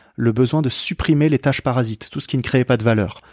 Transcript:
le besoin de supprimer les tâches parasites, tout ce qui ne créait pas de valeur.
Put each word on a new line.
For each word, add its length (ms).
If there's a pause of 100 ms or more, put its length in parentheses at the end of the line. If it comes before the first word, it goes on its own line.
(140)
le 160
besoin 320
de 60
supprimer 600
les 100
tâches 240
parasites, 480
tout 100
ce 80
qui 80
ne 60
créait 240
pas 100
de 80
valeur. 380 (100)